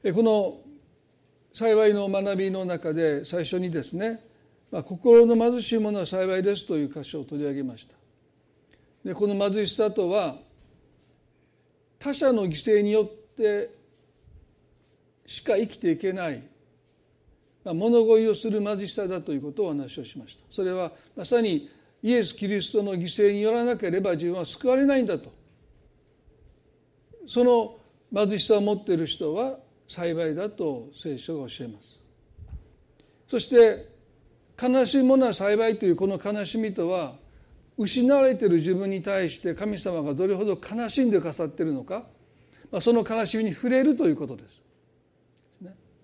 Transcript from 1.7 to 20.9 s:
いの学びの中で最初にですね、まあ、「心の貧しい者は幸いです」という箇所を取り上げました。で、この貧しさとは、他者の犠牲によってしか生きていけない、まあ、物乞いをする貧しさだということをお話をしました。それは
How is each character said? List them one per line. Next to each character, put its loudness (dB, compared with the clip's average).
い 6
の -2
学 -2
び -2
の -4
中 -4
で 0
最 -4
初 -4
に -4
で -4
す -12
ね、 -6
ま -6
あ、 -10
「心 8
の 4
貧 2
し -2
い 2
者 -2
は -2
幸 -2
い 0
で 0
す」 -12
と -4
い -2
う -6
箇 -12
所 -10
を -10
取 -10
り -4
上 -4
げ -6
ま -10
し -20
た。 -20
で、 -6
こ 0
の 0
貧 -2
し -4
さ 2
と -2
は、 -2
他 -6
者 2
の 0
犠 -2
牲 2
に 0
よ 2
っ -16
て 0
し -16
か 2
生 0
き -16
て 0
い 0
け -4
な -6
い、 -12
ま -10
あ、 -4
物 4
乞 6
い 4
を 2
す -6
る 0
貧 -4
し -10
さ -6
だ -4
と -8
い -4
う -6
こ -10
と -4
を 0
お -4
話 -8
を -12
し -18
ま -18
し -20
た。 -20
そ -6
れ -2
は -4